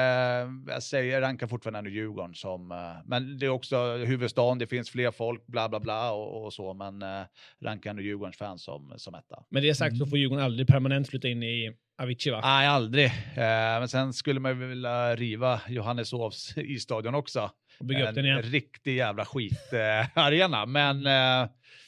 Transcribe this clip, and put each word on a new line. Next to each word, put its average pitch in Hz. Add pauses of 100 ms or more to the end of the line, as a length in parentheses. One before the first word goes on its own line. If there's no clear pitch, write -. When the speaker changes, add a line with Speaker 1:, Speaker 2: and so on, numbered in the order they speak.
(680)
Speaker 1:
jag 123
säger, 131
jag 135
rankar 131
fortfarande 110
ändå 104
Djurgården 101
som, 90
eh, 87 (280)
men 131
det 139
är 135
också 123
huvudstaden, 123
det 120
finns 123
fler 120
folk, 117
bla, 113
bla, 107
bla 110
och, 107
och 101
så. 95
Men, 98
eh, 95 (380)
rankar 107
ändå 104
Djurgårdens 101
fans 95
som, 71
som -
etta. -
Speaker 2:
Men 139
det 147
är 151
sagt 131
så 139
Speaker 3:
Mm. 139
Speaker 2:
får 143
Djurgården 139
aldrig 123
permanent 135
flytta 131
in 120
i 113 (300)
Avicii, 127
va? 110
Speaker 1:
Nej, 135
aldrig. 135
Eh, 123 (680)
men 123
sen 131
skulle 135
man 131
ju 127
vilja 120
riva 117
Johanneshovs 117
isstadion 117
också. 123 (280)
Speaker 2:
Och 127
bygga 135
upp 113
Speaker 1:
En 113
Speaker 2:
den 139
igen. 135
Speaker 1:
riktig 127
jävla 107
skit, -
eh, 110
<laughs> 160
arena. 147
Men, 139
eh, 127 (380)